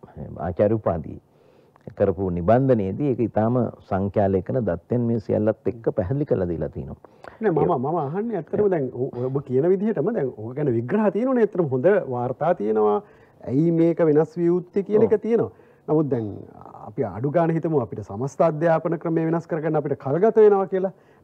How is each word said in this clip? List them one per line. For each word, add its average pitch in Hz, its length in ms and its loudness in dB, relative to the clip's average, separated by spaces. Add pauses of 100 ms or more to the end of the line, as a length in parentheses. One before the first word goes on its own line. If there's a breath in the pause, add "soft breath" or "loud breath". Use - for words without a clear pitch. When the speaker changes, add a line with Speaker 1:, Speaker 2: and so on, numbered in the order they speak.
(380)
Speaker 1:
ආචාර්ය 104 380 0
උපාධියේ 87 460 -4 (760 soft breath)
කරපු 98 340 0
නිබන්ධනයේදී 110 800 2
ඒක 123 100 -2
ඊටාම 113 360 0 (240)
සංඛ්‍යා 98 520 -2
ලේඛන 95 340 -2
දත්තෙන් 98 360 -2
මේ 117 180 0
සියල්ලත් 107 480 -2
එක්ක 117 240 -4
පැහැදිලි 131 340 -2
කරලා 95 220 0
දීලා 80 220 -4
තිනවා. 69 260 -12 (420 loud breath)
Speaker 2:
නෑ, 214 140 0
මම, 165 240 2
මම 143 220 -2
අහන්නේ 190 400 -4
ඇත්තටම 202 320 0
දැන් 160 220 0
ඔ-, 127 200 -6 (140)
ඔබ 135 180 -4
කියන 131 260 0
විදිහටම 196 440 0
දැන් 151 160 -2
ඔක 117 260 -12
ගැන 147 180 -2
විග්‍රහ 175 380 0
තියෙනවනේ. 240 320 0
ඇත්තටම 180 240 2
හොඳ 127 180 0 (220)
වාර්තා 131 480 -2
තියෙනවා. 208 420 2 (440 soft breath)
ඇයි 156 300 2
මේක 165 280 2
වෙනස් 156 380 2
විය 170 100 2
යුත්තේ 180 360 0
කියන 214 200 2
එක 220 100 4
Speaker 1:
ඔව්. 214 60 2
Speaker 2:
තියෙනවා. 214 320 0 (300 soft breath)
නමුත් 156 280 2
දැන් 117 180 -2 (540)
අපි - 220 -6
අඩු 113 280 -4
ගානේ 165 240 2
හිතමු 160 260 0
අපිට 107 200 -8
සමස්ත 113 400 -6
අධ්‍යාපන 165 560 0
ක්‍රමය 165 300 -2
වෙනස් 165 200 -2
කරගන්න 156 280 -4
අපිට 135 240 -2
කල්ගත 175 360 0
වෙනවා 202 320 6
කියලා. 185 260 -2 (300 soft breath)